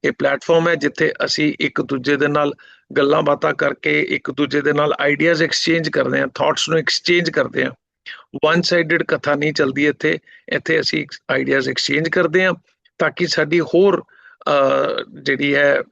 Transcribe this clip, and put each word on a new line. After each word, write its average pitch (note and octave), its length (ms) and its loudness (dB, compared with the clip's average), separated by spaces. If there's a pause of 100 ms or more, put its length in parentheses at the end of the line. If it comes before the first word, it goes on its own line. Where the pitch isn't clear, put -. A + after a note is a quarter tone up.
ਇਹ C3+ 80 0
ਪਲੇਟਫਾਰਮ E3 560 0
ਹੈ E3+ 60 2
ਜਿੱਥੇ D3 380 -2 (120)
ਅਸੀਂ - 360 -2
ਇੱਕ C#3 220 -4
ਦੂਜੇ C3+ 340 -2
ਦੇ D3 120 0
ਨਾਲ D3 240 0 (440)
ਗੱਲਾਂ D3 260 2
ਬਾਤਾਂ D3 320 0
ਕਰਕੇ, D3+ 460 -2
ਇੱਕ - 300 -4
ਦੂਜੇ C#3+ 300 -2
ਦੇ D3 120 0
ਨਾਲ D3 280 0
ਆਈਡੀਆਜ਼ D3 420 2
ਐਕਸਚੇਂਜ D#3+ 460 0
ਕਰਦੇ C3+ 320 0
ਹਾਂ, C#3 140 0
ਥਾਟਸ D3 340 0
ਨੂੰ D#3+ 100 0
ਐਕਸਚੇਂਜ F3 520 0
ਕਰਦੇ C3 340 -2
ਹਾਂ। C3 60 -4 (720)
ਵਨ E3 180 4
ਸਾਈਡਡ E3+ 400 0
ਕਥਾ D3 320 0
ਨਹੀਂ D3+ 180 -2
ਚੱਲਦੀ C#3+ 340 0
ਇੱਥੇ, D#3 320 -2 (300)
ਇੱਥੇ D#3 320 -2
ਅਸੀਂ D3+ 260 -4 (240)
ਆਈਡੀਆਜ਼ C3+ 380 0
ਐਕਸਚੇਂਜ C#3+ 400 -2
ਕਰਦੇ F3 360 2
ਹਾਂ F#3 80 2 (460)
ਤਾਂ D#3 120 0
ਕਿ - 160 -2
ਸਾਡੀ D#3 340 0
ਹੋਰ, F3+ 440 2 (440)
ਅਹ, C#3 760 0
ਜਿਹੜੀ C#3+ 320 -2
ਹੈ C#3+ 380 2